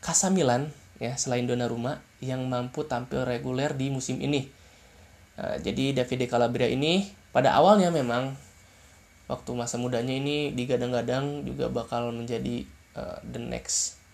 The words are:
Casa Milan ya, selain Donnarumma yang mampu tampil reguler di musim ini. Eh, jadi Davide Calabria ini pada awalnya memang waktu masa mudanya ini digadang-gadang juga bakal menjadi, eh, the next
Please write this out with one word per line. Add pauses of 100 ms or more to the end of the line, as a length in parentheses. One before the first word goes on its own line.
Casa
Milan (240)
ya,
selain
Donnarumma (240)
yang
mampu
tampil
reguler
di
musim
ini. (880)
Eh,
jadi
Davide
Calabria
ini (240)
pada
awalnya
memang (960)
waktu
masa
mudanya
ini
digadang-gadang
juga
bakal
menjadi, (320)
eh,
the
next (120)